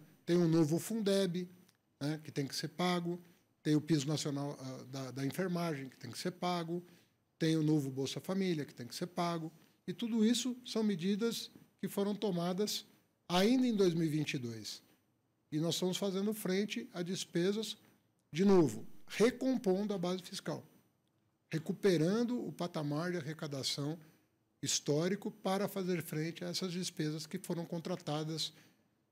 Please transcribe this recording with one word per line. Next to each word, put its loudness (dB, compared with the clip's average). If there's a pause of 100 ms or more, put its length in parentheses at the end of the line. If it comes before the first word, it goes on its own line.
(260)
Tem 4
um 6
novo 6
Fundeb, 0 (540)
né, 0
que -14
tem -2
que -10
ser -6
pago, 0 (400)
tem 4
o 4
piso 2
nacional, -2
ah, -10
da, -8
da -4
enfermagem, -2
que -18
tem -12
que -10
ser -4
pago, -4 (540)
tem 2
o 2
novo 2
Bolsa -4
Família, 0
que -14
tem -12
que -12
ser -6
pago, -4 (340)
e -6
tudo 2
isso 2
são -2
medidas 0 (280)
que -4
foram -2
tomadas -2 (420)
ainda 6
em 2
dois 6
mil 2
e 0
vinte 0
e -4
dois. -8 (680)
E -2
nós 2
estamos 0
fazendo -2
frente -2
a -6
despesas, -2 (540)
de 2
novo, 8 (220)
recompondo 2
a -2
base -2
fiscal, -8 (840)
recuperando 2
o -6
patamar -2
de -2
arrecadação -4 (640)
histórico 0
para -2
fazer -2
frente -4
a -6
essas -4
despesas -4
que -6
foram -6
contratadas, -4 (600)